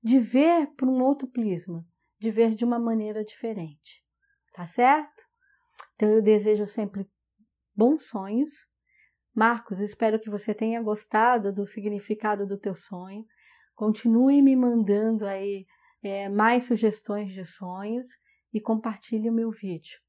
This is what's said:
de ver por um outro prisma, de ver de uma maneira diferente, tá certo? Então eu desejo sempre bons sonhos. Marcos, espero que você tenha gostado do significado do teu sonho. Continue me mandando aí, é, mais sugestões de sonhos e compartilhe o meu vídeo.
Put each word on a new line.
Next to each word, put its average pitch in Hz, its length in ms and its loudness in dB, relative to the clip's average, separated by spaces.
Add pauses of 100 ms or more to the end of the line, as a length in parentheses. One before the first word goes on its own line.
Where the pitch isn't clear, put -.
de 240 160 4
ver 294 480 2 (100)
por 254 100 -2
um 262 140 2
outro 277 260 0
prisma, 180 580 -6 (340)
de 220 100 -4
ver 226 240 2
de 226 120 -2
uma 240 120 0
maneira 220 460 -4
diferente, 190 800 -12 (500)
tá 175 140 -14
certo? 277 580 0 (720)
Então 214 140 0
eu 220 120 4
desejo 208 460 2
sempre 202 400 -8 (680)
bons 254 280 2
sonhos. 220 640 -6 (680)
Marcos, 220 460 0
espero 214 400 -2
que 220 100 -10
você 208 240 -6
tenha 226 280 -4
gostado 214 680 0
do 196 140 -4
significado 208 800 -6
do 196 120 -6
teu 196 180 -6
sonho. 190 500 -16 (480)
Continue 233 680 4
me 269 140 8
mandando 220 680 2
aí, 196 400 -6 (360)
é, 196 280 -8
mais 226 340 2
sugestões 208 680 -2
de 185 120 -14
sonhos 202 640 -10 (440)
e 214 80 -4
compartilhe 220 680 -4
o 233 40 -2
meu 226 180 -2
vídeo. 185 580 -12